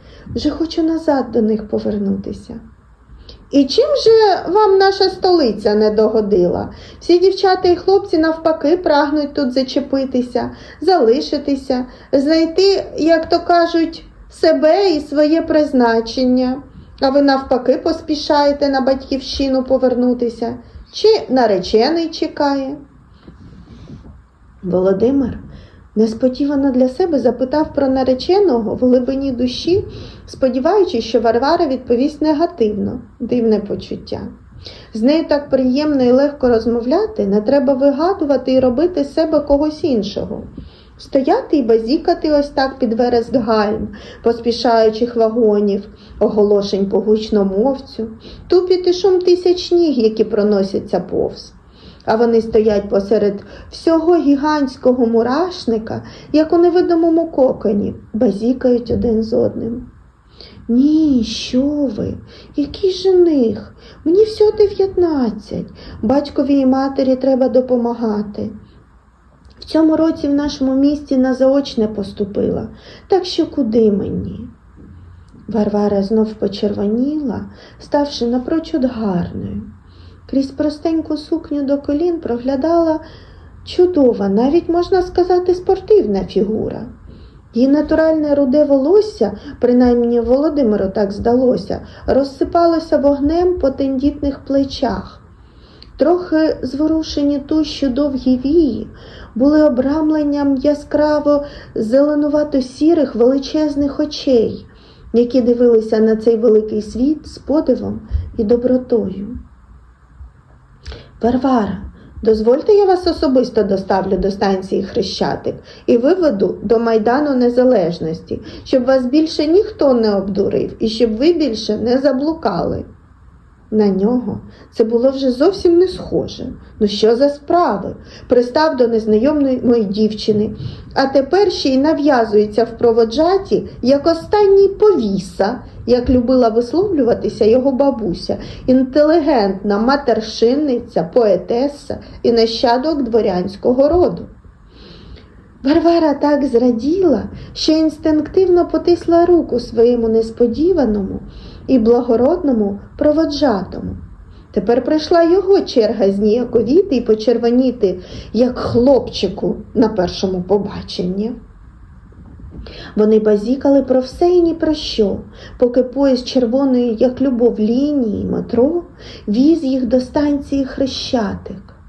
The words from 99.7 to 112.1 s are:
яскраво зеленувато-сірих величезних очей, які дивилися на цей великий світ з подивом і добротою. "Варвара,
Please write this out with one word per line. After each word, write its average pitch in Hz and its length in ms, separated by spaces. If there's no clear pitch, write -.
яскраво 294 920
зеленувато-сірих 294 1400
величезних 277 840
очей, 254 680
які 240 280
дивилися 233 580
на 220 160
цей 226 220
великий 214 440
світ 262 460
з - 100
подивом 220 640
і 240 60
добротою. 240 960
"Варвара, 240 560